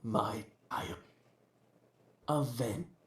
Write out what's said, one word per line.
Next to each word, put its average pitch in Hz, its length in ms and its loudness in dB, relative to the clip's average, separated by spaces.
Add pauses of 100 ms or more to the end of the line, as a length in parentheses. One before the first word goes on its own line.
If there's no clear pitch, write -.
My 110 380 0 (260)
child, 82 280 -4 (1300)
avenge. 131 600 2 (200)